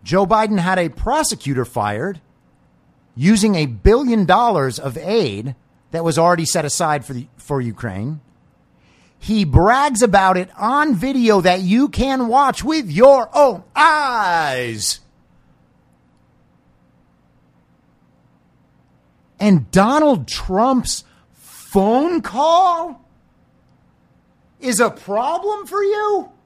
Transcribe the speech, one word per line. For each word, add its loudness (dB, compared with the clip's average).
Joe 0
Biden 0
had -2
a -2
prosecutor -4
fired -6
using 2
a 0
billion 0
dollars 0
of -10
aid -4
that -6
was 0
already 2
set -4
aside -4
for -14
the, -12
for -8
Ukraine. -8
He -2
brags 2
about 4
it -6
on 0
video 2
that 2
you 2
can -2
watch 0
with -4
your 6
own 2
eyes. 0
And 2
Donald 2
Trump's -2
phone -2
call 0
is -2
a 2
problem -6
for -6
you? -2